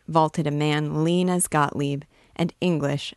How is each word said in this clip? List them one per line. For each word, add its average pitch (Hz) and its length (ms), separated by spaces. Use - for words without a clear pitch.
vaulted 156 400
a 147 60
man 151 500
lean 175 260
as 180 200
Gottlieb 143 560
and 165 240
English 147 560